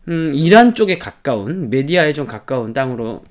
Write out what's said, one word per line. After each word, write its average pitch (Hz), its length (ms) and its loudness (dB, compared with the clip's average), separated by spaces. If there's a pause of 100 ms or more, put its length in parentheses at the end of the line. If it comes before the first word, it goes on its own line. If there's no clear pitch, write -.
음, 160 260 -2
이란 214 400 6
쪽에 196 220 0
가까운, 127 720 -6
메디아에 147 460 0
좀 143 120 -6
가까운 117 460 -6
땅으로 117 580 -6